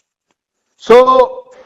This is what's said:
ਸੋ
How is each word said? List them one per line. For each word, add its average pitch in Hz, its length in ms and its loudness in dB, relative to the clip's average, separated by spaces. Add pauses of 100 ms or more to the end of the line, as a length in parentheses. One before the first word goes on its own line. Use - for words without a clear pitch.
(800)
ਸੋ 254 400 0 (480)